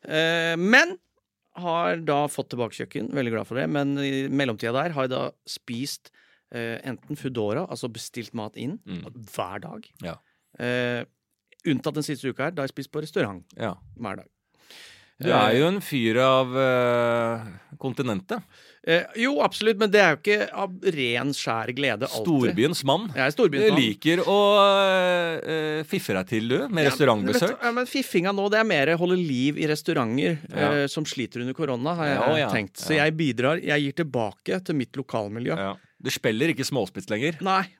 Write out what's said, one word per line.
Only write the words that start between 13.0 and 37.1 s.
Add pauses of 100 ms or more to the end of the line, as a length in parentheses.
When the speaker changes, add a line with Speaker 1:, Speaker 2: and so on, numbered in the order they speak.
Speaker 1:
restaurant (100)
Speaker 2:
Ja. (220)
Speaker 1:
hver
dag. (920)
Speaker 2:
Du
er
Speaker 1:
Eh,
Speaker 2:
jo
en
fyr
av,
eh, (340)
kontinentet. (440)
Speaker 1:
Eh, (120)
jo,
absolutt,
men
det
er
jo
ikke
av (100)
ren,
skjær
glede
alltid.
Speaker 2:
Storbyens
mann. (100)
Speaker 1:
Jeg
er
storbyens
Speaker 2:
Du
Speaker 1:
mann.
Speaker 2:
liker
å, (220)
eh,
eh,
fiffe
deg
til,
du,
med
Speaker 1:
Ja,
Speaker 2:
restaurantbesøk.
Speaker 1:
vet
du,
ja,
men
fiffinga
nå,
det
er
mer
holde
liv
i
restauranter, (100)
Speaker 2:
Ja.
Speaker 1:
eh,
som
sliter
under
korona,
har
jeg
Speaker 2:
Ja,
ja.
Speaker 1:
tenkt.
Så
Speaker 2:
Ja.
Speaker 1:
jeg
bidrar,
jeg (140)
gir
tilbake
til
mitt
lokalmiljø.
Speaker 2:
Ja. (260)
Du
spiller
ikke
småspist
lenger?